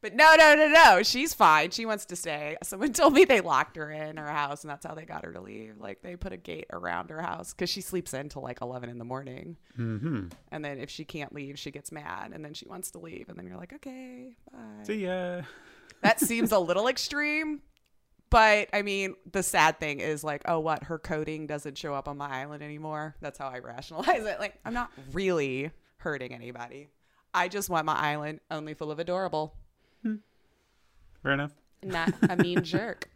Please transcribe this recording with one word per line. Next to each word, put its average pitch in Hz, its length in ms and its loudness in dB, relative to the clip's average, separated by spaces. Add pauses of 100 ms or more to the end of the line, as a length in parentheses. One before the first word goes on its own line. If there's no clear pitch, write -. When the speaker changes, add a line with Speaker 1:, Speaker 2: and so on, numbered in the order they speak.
Speaker 1:
But 208 120 -10
no, 311 220 12
no, 311 200 12
no, 302 120 6
no. 285 340 10
She's 254 300 0
fine. 156 380 6
She 226 160 -8
wants 214 200 -4
to 175 100 -12
stay. 151 460 -8
Someone 214 300 -4
<laughs> 339 80 0
told 302 140 8
me 339 100 10
they 247 160 4
locked 156 360 0
her 151 140 -10
in 156 280 -10
her 151 120 -10
house, 147 320 -4
and 156 80 -14
that's 143 140 -14
how 160 100 -10
they 156 120 -14
got - 180 -12
her - 80 -12
to - 80 -14
leave. 107 380 -16
Like, 101 240 -14
they 180 140 -14
put 185 180 -10
a - 20 -14
gate 165 340 -12
around - 400 -8
her 160 120 -10
house - 320 -10
'cause 175 160 -4
she 196 100 -6
sleeps 180 320 -8
in 139 160 -8
till, 143 140 -14
like, 123 180 -10
eleven 123 300 -10
in 120 80 -14
the 117 80 -14
morning. 131 500 -12 (220)
Speaker 2:
Mm-hmm. 113 500 -4 (240)
Speaker 1:
And 151 120 -10
then 143 140 -8
if 143 120 -12
she - 140 -14
can't 147 280 -12
leave, 143 260 -12
she - 120 -10
gets 143 220 -14
mad, 147 420 -12
and 156 100 -14
then 147 80 -14
she - 140 -16
wants 185 240 -14
to - 80 -20
leave. 165 320 -16
And - 80 -16
then 175 80 -14
you're 180 100 -16
like, - 160 -16
"Okay, 254 640 -18 (160)
bye." 220 300 -20
Speaker 2:
See 208 240 -6
ya. 180 360 -6 (600)
Speaker 1:
That 220 180 4
seems 226 320 0
a 214 60 6
little 180 300 2
extreme. 294 720 -2 (680)
But, 214 460 6
I 208 80 2
mean, 196 320 -4 (180)
the 190 100 0
sad 160 380 4
thing 147 200 -4
is, 151 220 -4
like, 147 220 -6
"Oh, 165 160 0
what? 156 240 -2
Her 160 140 -8
coating 156 480 -6
doesn't 147 320 -10
show 147 160 -6
up 135 120 -6
on 143 120 -10
my 143 100 -8 (140)
island 147 200 -12
anymore?" 151 600 -10
That's 147 160 -12
how 139 100 -8
I 127 120 -12
rationalize 160 640 -4
it. 202 140 -6
Like, 202 280 -10
I'm 226 80 -8
not 240 180 -6 (200)
really 156 580 -2 (280)
hurting 131 360 -8
anybody. 120 560 -16 (420)
I 180 160 0
just 196 220 -6
want 160 160 0
my 156 80 0
island 151 460 -4 (100)
only 156 240 -8
full 151 160 -10
of 151 80 -8
adorable. 170 580 -4 (460)
Speaker 2:
Hmm. 220 140 -2 (1080)
Fair 139 100 0
enough. 143 200 -2 (300)
Speaker 1:
Not 170 300 -2 (160)
a 180 80 0
mean 175 280 2
Speaker 2:
<laughs> 165 100 -10
Speaker 1:
jerk. 202 420 -6